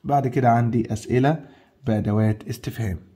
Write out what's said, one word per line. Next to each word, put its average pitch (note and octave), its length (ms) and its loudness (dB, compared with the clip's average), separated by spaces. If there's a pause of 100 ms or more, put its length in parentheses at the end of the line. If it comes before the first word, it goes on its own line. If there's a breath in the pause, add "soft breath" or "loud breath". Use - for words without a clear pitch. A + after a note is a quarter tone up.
بعد C#3 240 0
كده B2+ 220 2
عندي A#2 440 2
أسئلة C3+ 520 0 (400 loud breath)
بأدوات G#2+ 640 0
استفهام. G#2+ 520 -8 (160)